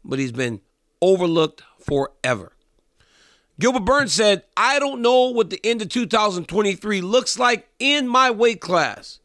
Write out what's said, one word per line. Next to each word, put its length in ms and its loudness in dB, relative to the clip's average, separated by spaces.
But 160 -6
he's 100 -4
been 300 -6
overlooked 640 0
forever. 720 -4
Gilbert 260 0
Burns 280 2
said, 320 2
"I 220 2
don't 240 -4
know 280 4
what 200 0
the 140 -10
end 180 0
of 60 -8
two 180 -2
thousand 400 -2
twenty-three 540 -2
looks 400 -2
like 280 0
in 260 0
my 240 4
weight 300 0
class." 640 -4